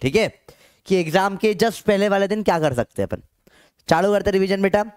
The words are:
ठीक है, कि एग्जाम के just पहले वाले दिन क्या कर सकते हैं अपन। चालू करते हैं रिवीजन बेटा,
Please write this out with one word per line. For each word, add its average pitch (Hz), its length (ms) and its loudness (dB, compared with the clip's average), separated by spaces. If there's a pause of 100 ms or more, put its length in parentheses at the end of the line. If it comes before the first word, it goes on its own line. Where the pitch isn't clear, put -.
ठीक 135 140 -2
है, 214 120 2 (600)
कि 190 80 2
एग्जाम 185 420 0
के 214 160 0
just 220 260 -2
पहले 202 300 0
वाले 196 180 0
दिन 208 160 -4
क्या 175 160 2
कर 151 140 0
सकते 117 280 -4
हैं 95 60 -2
अपन। - 140 -8 (680)
चालू 180 240 2
करते 202 180 0
हैं 196 40 0
रिवीजन 190 280 0
बेटा, 202 220 0 (140)